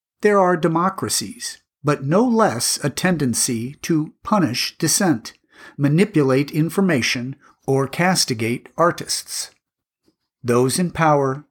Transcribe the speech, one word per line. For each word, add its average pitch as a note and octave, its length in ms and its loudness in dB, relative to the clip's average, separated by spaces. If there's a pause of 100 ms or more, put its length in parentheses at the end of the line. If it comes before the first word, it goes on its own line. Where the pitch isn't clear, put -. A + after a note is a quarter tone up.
(220)
there G#3 180 4
are F3+ 160 4
democracies, E3 1040 -4 (260)
but C#3+ 180 0
no E3+ 220 2
less A3 580 0
a C#3+ 80 0
tendency C3+ 920 -2
to D#3 300 -2 (120)
punish D#3 520 -2
dissent, D#3+ 580 0 (420)
manipulate C#3+ 720 2
information, D3+ 880 0 (280)
or C3+ 220 0
castigate B2 880 -2
artists. - 760 -4 (880)
Those B2 380 2
in F3 100 -2
power D3 600 0